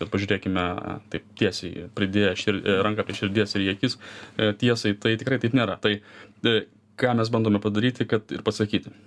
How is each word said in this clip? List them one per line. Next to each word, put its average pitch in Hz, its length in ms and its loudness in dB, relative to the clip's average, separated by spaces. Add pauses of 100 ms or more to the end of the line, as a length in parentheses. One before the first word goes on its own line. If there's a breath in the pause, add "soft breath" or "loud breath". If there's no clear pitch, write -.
Bet - 100 -6
pažiūrėkime, 95 540 -2 (180)
e, - 160 -8 (120)
taip - 120 -6 (140)
tiesiai, 90 580 -4
pridėję 98 400 2
šir-, 98 320 -2
e, 98 160 4
ranką 104 240 0
prie - 80 -8
širdies 104 400 0
ir 101 80 0
į 95 140 0
akis, 120 220 -2 (380 loud breath)
e, 110 160 2
tiesai, 110 460 2
tai 113 180 2
tikrai 131 220 -2
taip 120 160 0
nėra. 110 260 2
Tai, 104 140 2 (480 loud breath)
e, 113 220 4 (340)
ką 123 160 2
mes 113 160 0
bandome 110 320 2
padaryti, 110 420 0
kad 110 180 0 (100)
ir - 100 -6
pasakyti. 104 480 -2 (160)